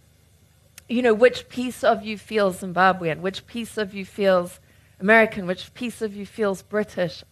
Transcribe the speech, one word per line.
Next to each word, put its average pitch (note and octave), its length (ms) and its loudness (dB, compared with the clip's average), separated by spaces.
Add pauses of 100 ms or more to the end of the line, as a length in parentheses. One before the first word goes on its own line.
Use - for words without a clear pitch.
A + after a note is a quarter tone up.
(880)
you B3 140 -2
know, A#3 120 6
which A#3+ 340 2
piece B3 340 -8
of G#3 220 2
you G#3+ 140 -8
feels G3+ 420 -2
Zimbabwean, F3+ 600 0
which F#3+ 260 -6
piece A#3 300 -10
of G3+ 180 -6
you G3 100 -8
feels F#3 560 0 (400)
American, A3 460 4
which F#3 280 -8
piece A#3 280 -8
of G#3 120 -6
you G3+ 120 -12
feels G3 360 -4
British. G3+ 680 -6